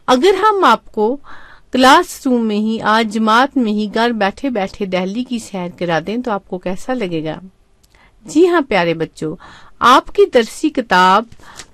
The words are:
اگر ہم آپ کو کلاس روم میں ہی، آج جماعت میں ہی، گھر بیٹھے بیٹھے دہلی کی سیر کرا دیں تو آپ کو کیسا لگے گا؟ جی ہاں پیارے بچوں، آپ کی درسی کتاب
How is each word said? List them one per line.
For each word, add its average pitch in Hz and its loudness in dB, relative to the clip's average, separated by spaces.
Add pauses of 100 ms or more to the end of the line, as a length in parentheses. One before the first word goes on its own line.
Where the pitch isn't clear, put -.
اگر 269 2
ہم 415 2
آپ 233 0
کو 220 -2 (560)
کلاس 269 2
روم 240 0
میں 214 -2
ہی، 220 -2
آج 214 0
جماعت 226 2
میں 226 0
ہی، 214 -2
گھر 226 0
بیٹھے 214 -4
بیٹھے 202 -6
دہلی 190 -4
کی 247 -6
سیر 185 -10 (100)
کرا 170 -2
دیں 202 -6
تو 247 -6
آپ 202 -6
کو 185 -8
کیسا 185 -6
لگے 175 -6
گا؟ 160 -8 (840)
جی 330 2
ہاں 339 2
پیارے 175 0
بچوں، 160 -8 (420)
آپ 277 2
کی 415 4 (120)
درسی 254 0
کتاب 196 2 (500)